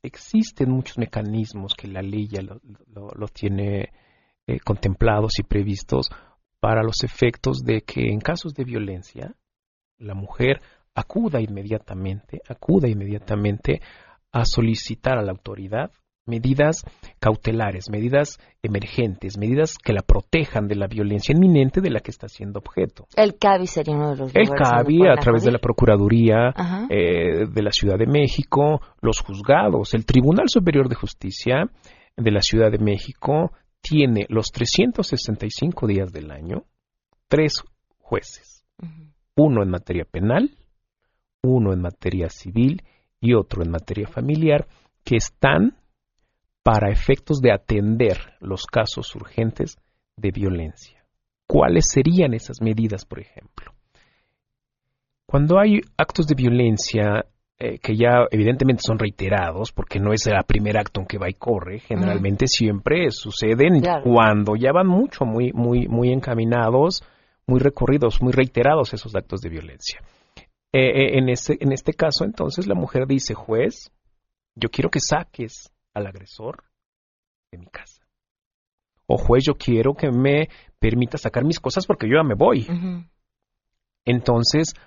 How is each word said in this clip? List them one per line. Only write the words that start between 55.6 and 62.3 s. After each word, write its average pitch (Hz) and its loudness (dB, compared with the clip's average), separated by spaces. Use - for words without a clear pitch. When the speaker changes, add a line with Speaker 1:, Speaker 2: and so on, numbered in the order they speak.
Speaker 1:
actos 160 0
de 151 2
violencia, 113 0
eh, - -8
que 110 -4
ya 120 4
evidentemente 120 2
son 110 0
reiterados, 98 -2
porque - -6
no 104 2
es 110 -2
el 107 2
primer 104 2
acto 104 -4
en 95 -8
que 104 -8
va 92 -4
y 95 -8
corre, 98 -4
generalmente 98 -2